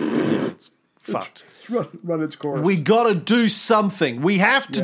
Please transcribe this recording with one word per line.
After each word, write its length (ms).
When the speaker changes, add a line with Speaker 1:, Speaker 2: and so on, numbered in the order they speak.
Speaker 1:
know, 440
it's 240
Speaker 2:
<laughs> 180
Speaker 1:
fucked." 420
Speaker 2:
It's 100
run, 180
run 200
its 120
course. 260
Speaker 1:
We 180
gotta 340
do 360
something. 760
We 160
have 320
to 120